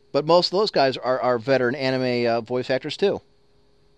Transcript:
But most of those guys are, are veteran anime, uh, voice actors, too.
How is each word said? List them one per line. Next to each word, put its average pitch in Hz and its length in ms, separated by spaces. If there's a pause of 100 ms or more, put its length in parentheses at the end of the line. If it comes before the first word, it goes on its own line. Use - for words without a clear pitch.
(140)
But 147 120
most 170 220
of 180 120
those 214 120
guys 135 260
are, 127 220
are 123 180
veteran 127 380
anime, 127 500
uh, 117 160
voice 123 280
actors, 139 280
too. 175 240 (760)